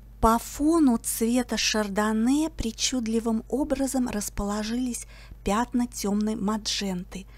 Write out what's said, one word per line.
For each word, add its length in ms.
По 180
фону 600
цвета 580
шардоне 960
причудливым 1000
образом 640
расположились 960
пятна 420
темной 480
мадженты, 920